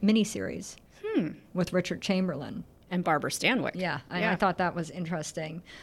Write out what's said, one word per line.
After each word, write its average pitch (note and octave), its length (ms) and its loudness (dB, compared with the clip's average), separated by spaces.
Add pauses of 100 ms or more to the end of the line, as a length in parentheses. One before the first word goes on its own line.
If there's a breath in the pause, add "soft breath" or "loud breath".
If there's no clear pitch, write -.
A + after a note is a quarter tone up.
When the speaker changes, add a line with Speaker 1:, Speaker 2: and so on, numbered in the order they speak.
Speaker 1:
miniseries G#3 720 2 (280)
Speaker 2:
Hmm. E4 260 0 (260)
Speaker 1:
with F3+ 180 0
Richard F3 280 0
Chamberlain. F3+ 600 0 (280)
Speaker 2:
And F3+ 120 2
Barbara D3 280 2
Stanwyck. G#3+ 440 2
Speaker 1:
Yeah, F3 240 -2 (120)
and F3+ 100 -2
Speaker 2:
Yeah. A3 100 4
Speaker 1:
I F3+ 40 2
thought F#3 240 2
that F3 160 0
was E3 160 -4
interesting. E3 680 -6 (220 loud breath)